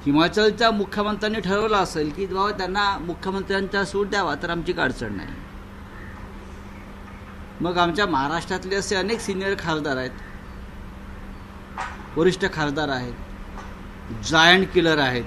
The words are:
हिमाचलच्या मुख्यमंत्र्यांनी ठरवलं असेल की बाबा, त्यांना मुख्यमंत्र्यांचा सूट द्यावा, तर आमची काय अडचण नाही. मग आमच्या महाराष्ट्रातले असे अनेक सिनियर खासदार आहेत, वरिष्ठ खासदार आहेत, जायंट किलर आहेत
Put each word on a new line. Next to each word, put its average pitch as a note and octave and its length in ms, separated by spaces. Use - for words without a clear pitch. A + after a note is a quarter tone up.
हिमाचलच्या G#3 640
मुख्यमंत्र्यांनी G#3 680
ठरवलं G#3 380
असेल D#3 340
की F#3+ 140
बाबा, F#3+ 260
त्यांना G3 460
मुख्यमंत्र्यांचा F#3+ 880
सूट G3 220
द्यावा, F#3+ 280
तर E3 140
आमची E3+ 240
काय D#3+ 120
अडचण A2 300
नाही. E2 120
मग F3 160
आमच्या F3 280
महाराष्ट्रातले E3+ 720
असे G3 200
अनेक G#3 240
सिनियर G3 400
खासदार D3+ 380
आहेत, B2+ 140
वरिष्ठ F3+ 360
खासदार D3 360
आहेत, B2 240
जायंट F3 440
किलर E3 240
आहेत B2+ 300